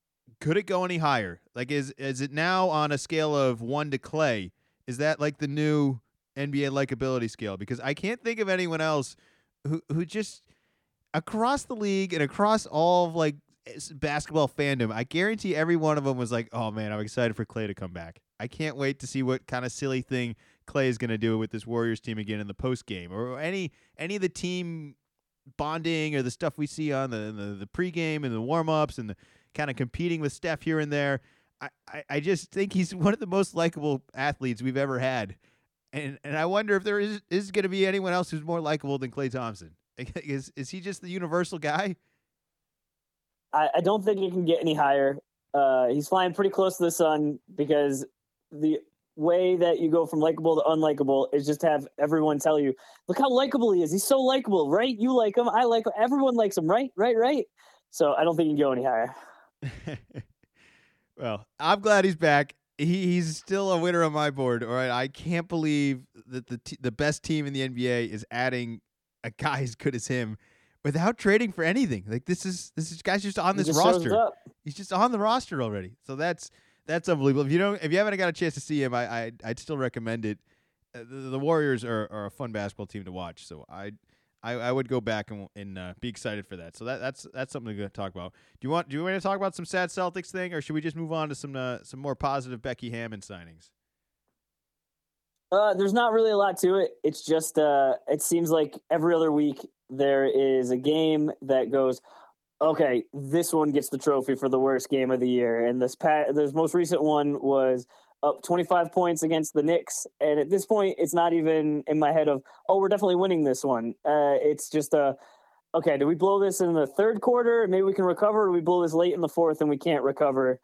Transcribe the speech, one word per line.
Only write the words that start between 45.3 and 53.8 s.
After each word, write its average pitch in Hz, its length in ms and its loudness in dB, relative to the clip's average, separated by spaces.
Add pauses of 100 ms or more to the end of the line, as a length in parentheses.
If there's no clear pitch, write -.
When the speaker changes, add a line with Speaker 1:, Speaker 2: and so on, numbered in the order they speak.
Speaker 2:
Uh, 131 340 4
he's 143 200 0
flying 185 260 2
pretty 196 180 0
close 190 260 2
to 175 60 -2
the 165 80 4
sun 151 480 2 (160)
because 143 500 2 (480)
the 151 260 0 (380)
way 180 400 4
that 170 240 4
you 165 80 2
go 165 160 4
from 160 160 -2
likable 160 340 2
to 151 60 2
unlikable 143 720 2
is 143 120 2
just 147 180 -2
have 147 220 2 (120)
everyone 151 420 2
tell 156 180 2
you, 139 160 0 (360)
"Look 180 80 -2
how 269 120 2
likable 247 440 2
he 175 100 4